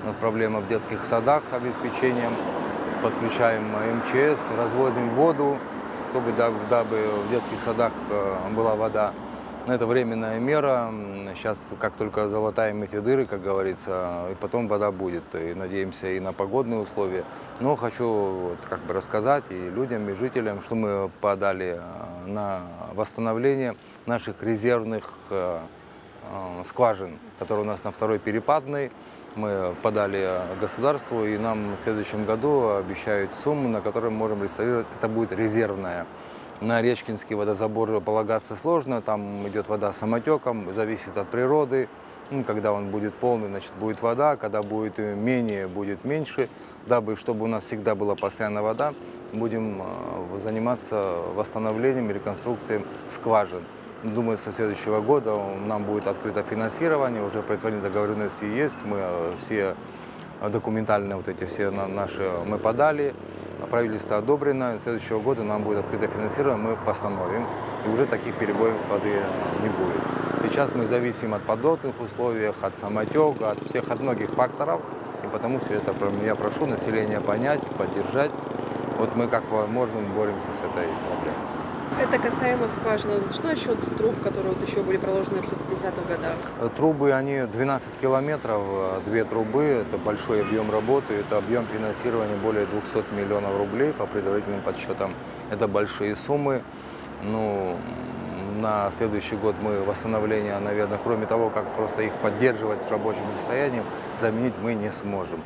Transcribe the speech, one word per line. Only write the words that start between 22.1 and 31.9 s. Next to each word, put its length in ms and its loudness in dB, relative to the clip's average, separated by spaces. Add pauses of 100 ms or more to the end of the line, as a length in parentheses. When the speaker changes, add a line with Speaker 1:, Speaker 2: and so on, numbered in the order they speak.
Speaker 1:
на 360 -4 (300)
восстановление 840 0 (280)
наших 380 -2
резервных, 720 2 (160)
э, 300 -2 (680)
э, 360 -8
скважин, 540 2 (200)
которые 240 0
у 60 -2
нас 160 -4
на 80 -6
второй 260 2
перепадной. 720 0 (440)
Мы 460 0
подали 480 2 (320)
государству, 640 0
и 140 0
нам 360 -2
в 40 -10
следующем 440 -2